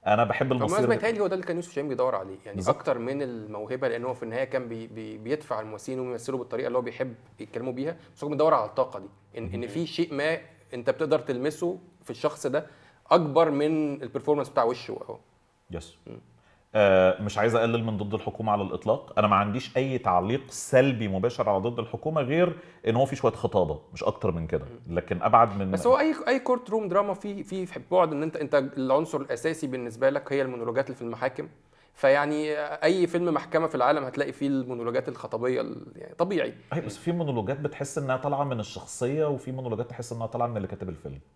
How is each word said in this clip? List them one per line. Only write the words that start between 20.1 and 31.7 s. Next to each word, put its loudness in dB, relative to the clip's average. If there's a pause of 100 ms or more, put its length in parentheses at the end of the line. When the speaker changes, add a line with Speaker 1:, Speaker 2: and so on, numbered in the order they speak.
Speaker 1:
سلبي 4
مباشر 0
على 4
ضد -2
الحكومة -2
غير 2 (320)
إن 4
هو 4
في -4
شوية 4
خطابة، 0 (120)
مش -8
أكتر 0
من -4
كده، -2 (240)
Speaker 2:
مم. -6
Speaker 1:
لكن -2
أبعد 6
من -2
Speaker 2:
بس 0
هو 6
أي، 2 (140)
أي 4
كورت -2
روم -2
دراما 2
في، -8
في، -6
في -10 (100)
بعد 6
إن -2
أنت، -4
أنت -2
العنصر 2
الأساسي -4
بالنسبة 0
لك -4
هي 2
المونولوجات -2
اللي -10
في -12
المحاكم، -4 (460)